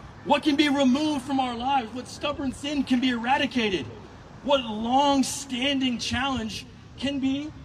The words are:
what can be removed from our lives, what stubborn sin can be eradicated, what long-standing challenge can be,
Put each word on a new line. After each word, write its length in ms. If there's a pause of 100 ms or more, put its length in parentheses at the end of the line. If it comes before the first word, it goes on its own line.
(240)
what 180
can 140
be 120
removed 540
from 160
our 160
lives, 400
what 140
stubborn 440
sin 300
can 180
be 100
eradicated, 760 (560)
what 180
long-standing 1400
challenge 680 (320)
can 220
be, 320 (120)